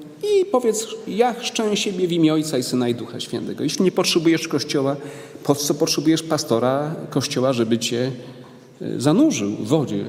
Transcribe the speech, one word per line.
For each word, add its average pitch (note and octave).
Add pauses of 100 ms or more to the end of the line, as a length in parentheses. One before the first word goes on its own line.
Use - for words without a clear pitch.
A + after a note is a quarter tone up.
(220)
i G4+
powiedz: A#3 (200)
"Ja A3+
chrzczę G#3+
siebie F#3
w E3
imię D#3+
Ojca D3+
i B2+
Syna B2
i A#2+
Ducha A2
Świętego". G#2
Jeśli D#3+
nie F3+
potrzebujesz E3
Kościoła, C#3 (480)
po D3
co D3
potrzebujesz D#3+
pastora D3 (160)
Kościoła, C3
żeby A#2
cię, A#2+ (680)
y, A2
zanurzył D3+
w A2
wodzie, A2+